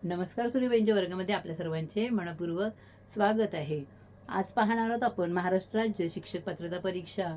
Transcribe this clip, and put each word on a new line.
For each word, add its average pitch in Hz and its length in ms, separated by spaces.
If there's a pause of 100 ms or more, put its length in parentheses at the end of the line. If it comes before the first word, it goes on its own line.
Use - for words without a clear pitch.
नमस्कार, 180 420
सूर्यबाईंच्या 240 460
वर्गामध्ये 185 400
आपल्या 170 220
सर्वांचे 160 520
मनपूर्वक 175 640 (400)
स्वागत 214 420
आहे. 151 260 (480)
आज 190 240
पाहणार 226 380
आहोत 233 120
आपण 196 300
महाराष्ट्र 185 460
राज्य 214 300
शिक्षक 170 360
पात्रता 170 340
परीक्षा 180 460 (120)